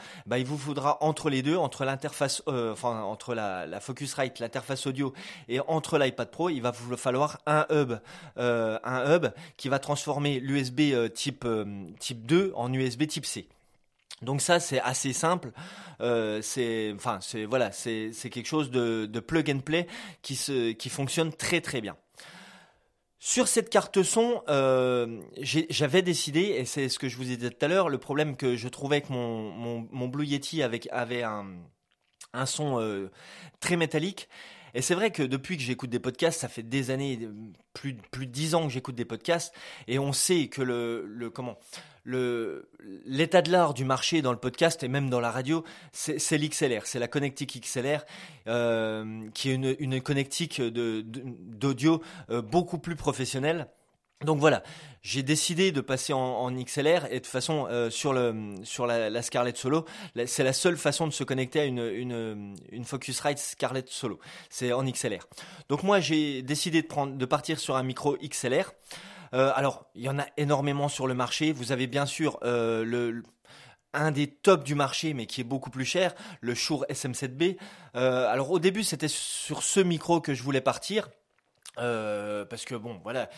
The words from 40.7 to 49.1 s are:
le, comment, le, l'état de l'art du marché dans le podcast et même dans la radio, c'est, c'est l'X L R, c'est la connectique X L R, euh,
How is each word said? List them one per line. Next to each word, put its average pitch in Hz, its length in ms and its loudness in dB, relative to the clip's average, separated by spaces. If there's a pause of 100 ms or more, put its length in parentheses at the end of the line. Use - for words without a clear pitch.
le, 113 240 -8
comment, 123 300 -10 (420)
le, 120 640 -2 (380)
l'état 156 340 6
de 175 120 4
l'art 170 200 6
du 131 120 -2
marché 135 360 2
dans 127 120 4
le 117 60 -2
podcast 165 440 2
et 131 60 -2
même 135 220 0
dans 123 100 2
la 117 100 2
radio, 131 320 0 (300)
c'est, - 260 -4
c'est - 200 2
l'X 151 240 -2
L 127 180 4
R, - 60 -10
c'est - 120 -4
la 120 80 0
connectique 139 480 -2
X - 220 -8
L 139 220 0
R, 147 60 -8 (440)
euh, 110 720 0 (100)